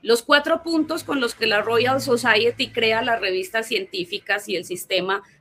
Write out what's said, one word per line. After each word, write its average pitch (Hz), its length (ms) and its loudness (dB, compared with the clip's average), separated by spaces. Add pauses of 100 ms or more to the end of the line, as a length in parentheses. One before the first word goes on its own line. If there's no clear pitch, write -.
Los 226 220 2
cuatro 311 400 2
puntos 320 420 -2
con 285 160 -2
los 240 140 -2
que 226 120 -2
la 208 140 2
Royal 247 400 2
Society 240 720 2
crea 226 320 0
las 233 180 0
revistas 190 460 -4
científicas 202 840 -6
y 190 80 -2
el 165 80 -6
sistema 185 580 -2 (180)